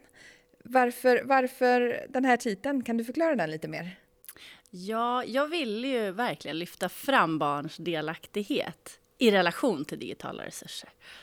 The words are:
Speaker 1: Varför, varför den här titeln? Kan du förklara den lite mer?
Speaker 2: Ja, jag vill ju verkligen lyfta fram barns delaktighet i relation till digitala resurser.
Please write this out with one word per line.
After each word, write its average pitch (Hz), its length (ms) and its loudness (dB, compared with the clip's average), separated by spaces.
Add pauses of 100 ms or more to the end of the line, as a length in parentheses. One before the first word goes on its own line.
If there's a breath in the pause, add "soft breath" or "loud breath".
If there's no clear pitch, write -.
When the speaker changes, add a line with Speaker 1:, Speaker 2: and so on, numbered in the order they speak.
(640 loud breath)
Speaker 1:
Varför, 247 600 4
varför 247 840 2
den 254 160 0
här 247 120 6
titeln? 247 460 -2
Kan 233 140 -2
du 233 60 -2
förklara 302 320 0
den 165 160 0
lite 156 160 -8
mer? 170 320 -10 (680 loud breath)
Speaker 2:
Ja, 226 540 -2
jag 269 240 0
vill 254 380 -2
ju 233 260 0
verkligen 175 480 -4
lyfta 175 300 -6
fram 175 500 2
barns 147 380 -2
delaktighet 170 1200 -6 (180)
i 233 140 6
relation 175 540 2
till - 140 -10
digitala - 460 -10
resurser. - 440 -14 (340 loud breath)